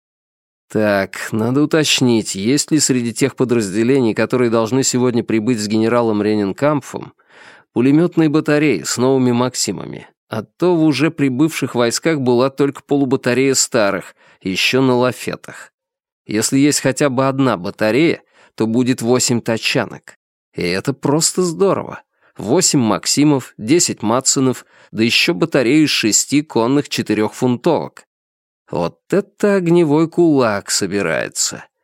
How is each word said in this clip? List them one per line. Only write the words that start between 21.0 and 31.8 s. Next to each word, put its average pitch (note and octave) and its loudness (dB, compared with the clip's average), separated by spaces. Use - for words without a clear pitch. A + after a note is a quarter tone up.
здорово. F3 -2
Восемь C#3+ 0
Максимов, B2+ 0
десять A#2+ 0
Мацинов, B2+ 0
да G#2+ -2
еще A#2+ 2
батарея D3+ 2
из C3 2
шести C3 0
конных C3+ 0
четырехфунтовок. A2 -2
Вот - -4
это G3+ 0
огневой E3 2
кулак C3 2
собирается. E2 -4